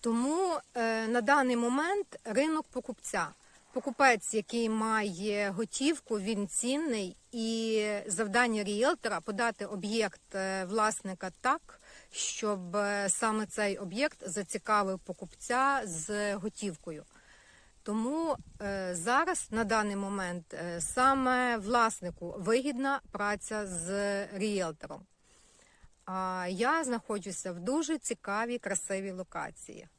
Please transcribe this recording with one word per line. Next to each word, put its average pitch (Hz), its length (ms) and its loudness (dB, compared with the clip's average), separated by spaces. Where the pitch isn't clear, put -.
Тому, 294 560 2
е, 226 320 0
на 240 140 2
даний 254 340 4
момент 285 680 0
ринок 302 460 2
покупця. 202 560 -4
Покупець, 254 600 4
який 226 360 0
має 208 800 0
готівку, 226 680 0
він 202 280 -2
цінний, 240 680 0
і 226 540 0
завдання 214 560 2
ріелтора — 208 580 0
подати 220 440 -2
об'єкт, 208 680 -2
е, 190 300 -2
власника 196 680 0
так, - 380 0
щоб, 190 640 -2
е, 202 340 0
саме 214 360 2
цей 202 320 0
об'єкт 202 520 -4
зацікавив 196 720 0
покупця 254 840 0
з 202 500 -2
готівкою. 170 680 -6
Тому, 262 520 0
е, 190 340 -2
зараз, 269 560 2
на 220 120 0
даний 208 320 2
момент, 190 580 -4
е, 170 280 -6
саме 254 760 4
власнику 202 800 0
вигідна 262 640 2
праця 208 560 -2
з 196 600 -2
ріелтором. 190 720 -2
А 185 440 -2
я 247 340 2
знаходжуся 208 680 -4
в 170 80 -8
дуже 277 380 0
цікавій, 233 600 -4
красивій 196 540 -4
локації. - 760 -10